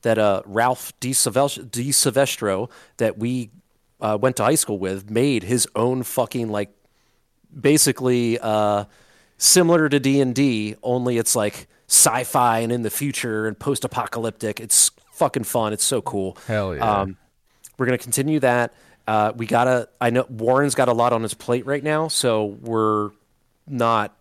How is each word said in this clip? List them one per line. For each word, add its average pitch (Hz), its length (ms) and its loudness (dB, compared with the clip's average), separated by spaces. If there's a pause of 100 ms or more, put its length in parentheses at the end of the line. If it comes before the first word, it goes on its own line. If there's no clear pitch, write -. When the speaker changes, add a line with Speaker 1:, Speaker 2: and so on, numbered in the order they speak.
Speaker 1:
that, 113 140 2
uh, 104 300 2
Ralph 117 540 -2
Di 123 120 -6
Silves-, 127 580 0
Di 127 220 -6
Silvestro, 120 760 0 (280)
that 107 200 0
we, 120 320 -4 (500)
uh, 107 200 0
went 131 160 0
to 107 80 0
high 135 100 4
school 107 240 -2
with, 98 320 -6
made 120 320 0
his 113 320 0
own 123 300 0
fucking, 117 460 -4
like, 104 200 -4 (880)
basically, 127 800 2
uh, 104 460 0 (540)
similar 170 500 4
to 139 120 2
D 135 200 2
and 127 140 0
D, 113 480 0
only 123 360 0
it's, - 180 0
like, 104 300 -4 (240)
sci-fi 120 680 2
and 117 120 -4
in 120 100 -2
the 107 80 -4
future 117 560 -4
and 107 120 -6
post-apocalyptic. 117 1000 -6
It's - 300 2 (220)
fucking 135 320 0
fun. 107 280 -2
It's 104 120 -4
so 127 160 0
cool. 95 460 -6
Speaker 2:
Hell 101 280 -2
yeah. 104 260 0
Speaker 1:
Um, 98 160 -6 (600)
we're 131 100 0
gonna 127 120 2
continue 139 420 -2
that. 120 320 2 (360)
Uh, 107 280 2
we 117 100 -6
gotta, 120 420 2 (120)
I 120 100 2
know 123 180 0
Warren's 127 480 0
got 127 120 2
a 120 40 2
lot 117 200 4
on 113 100 0
his 107 120 -6
plate 123 320 -4
right 139 160 -4
now, 151 260 -2
so 113 360 0
we're 107 680 0 (560)
not 117 540 0